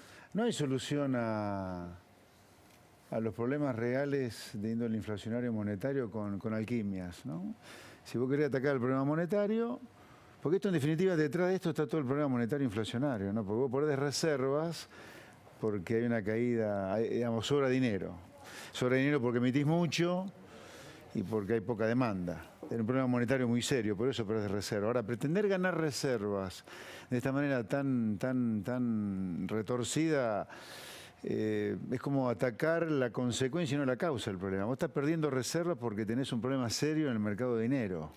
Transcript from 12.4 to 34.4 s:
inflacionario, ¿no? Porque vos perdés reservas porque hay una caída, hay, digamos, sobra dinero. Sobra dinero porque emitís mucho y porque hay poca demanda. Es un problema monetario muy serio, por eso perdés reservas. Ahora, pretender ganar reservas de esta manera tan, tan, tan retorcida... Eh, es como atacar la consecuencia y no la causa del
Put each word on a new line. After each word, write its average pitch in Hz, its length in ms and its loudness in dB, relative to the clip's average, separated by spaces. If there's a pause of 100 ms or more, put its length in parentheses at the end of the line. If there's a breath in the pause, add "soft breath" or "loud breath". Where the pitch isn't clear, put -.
inflacionario, 110 680 0
¿no? 110 120 0
Porque 104 160 0
vos 135 100 2
perdés 139 300 2
reservas 147 880 0 (720 loud breath)
porque 104 340 0
hay 117 80 2
una 117 220 0
caída, 107 680 2
hay, 113 160 2
digamos, 113 380 0
sobra 139 220 4
dinero. 101 480 0 (560 loud breath)
Sobra 127 240 2
dinero 139 260 4
porque 120 160 2
emitís 127 260 4
mucho 175 600 2 (880 loud breath)
y 98 80 0
porque 101 300 0
hay 113 80 2
poca 110 260 0
demanda. 95 580 0 (240)
Es 117 120 -2
un 110 60 0
problema 127 200 2
monetario 123 400 2
muy 117 160 2
serio, 107 340 2
por 117 120 2
eso 117 180 0
perdés 104 240 0
reservas. 101 380 0
Ahora, 120 160 2
pretender 139 420 0
ganar 185 320 2
reservas 104 840 0 (460 loud breath)
de 127 80 2
esta 135 120 0
manera 139 320 2
tan, 120 560 0
tan, 120 460 0
tan 101 840 -2
retorcida... 120 1040 0 (720 loud breath)
Eh, 107 540 0 (160)
es 127 80 -2
como 139 280 0
atacar 151 600 0
la 131 200 2
consecuencia 127 640 0
y - 20 0
no 147 60 0
la 127 120 2
causa 139 360 -2
del 90 80 -4